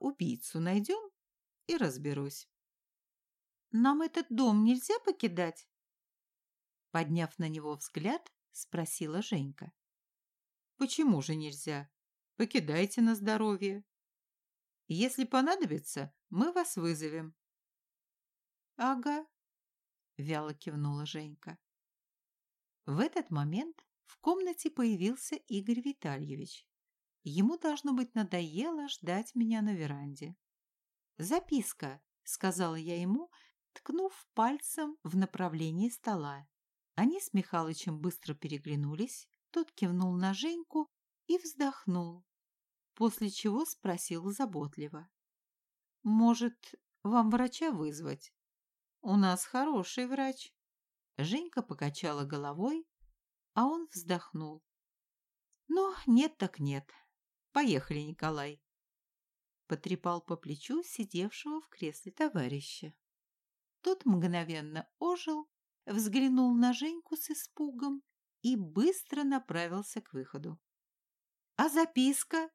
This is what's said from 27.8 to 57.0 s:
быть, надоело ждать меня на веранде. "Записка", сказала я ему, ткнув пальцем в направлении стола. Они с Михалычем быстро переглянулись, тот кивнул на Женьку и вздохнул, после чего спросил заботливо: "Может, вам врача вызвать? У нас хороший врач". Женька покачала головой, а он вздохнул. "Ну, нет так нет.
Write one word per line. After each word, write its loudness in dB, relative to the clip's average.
быть, 0
надоело -2
ждать -4
меня 2
на 2
веранде. -6
"Записка", -2
сказала -2
я -4
ему, 0
ткнув -4
пальцем -2
в -2
направлении 0
стола. -4
Они 4
с -4
Михалычем -2
быстро -4
переглянулись, -4
тот -2
кивнул 0
на 2
Женьку -4
и 4
вздохнул, -2
после 0
чего 0
спросил -4
заботливо: -6
"Может, 4
вам 4
врача 0
вызвать? -4
У 4
нас 6
хороший 0
врач". -4
Женька -2
покачала -4
головой, -4
а 4
он -2
вздохнул. -6
"Ну, 4
нет 6
так -2
нет. -4